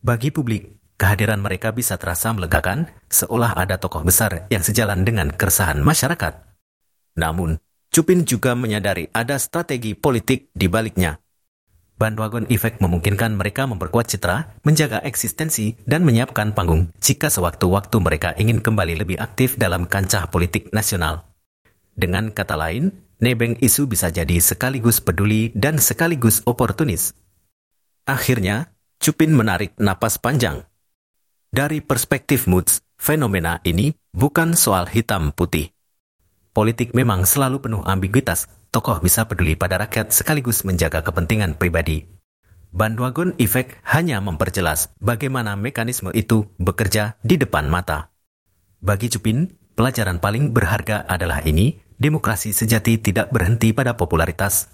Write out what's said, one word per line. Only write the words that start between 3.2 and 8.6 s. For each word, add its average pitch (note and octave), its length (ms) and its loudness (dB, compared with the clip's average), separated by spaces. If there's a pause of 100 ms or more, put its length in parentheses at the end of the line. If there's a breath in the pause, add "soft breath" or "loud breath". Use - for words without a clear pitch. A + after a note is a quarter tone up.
ada F#2+ 240 -2
tokoh F2 240 -6
besar F2+ 480 0
yang G2 120 0
sejalan G2+ 440 0
dengan F#2+ 240 0
keresahan E2 480 0
masyarakat. B2+ 540 0 (880)
Namun, D#2+ 400 -2 (300)
Cupin F3+ 320 4
juga B2+ 320 0
menyadari G#2 640 -2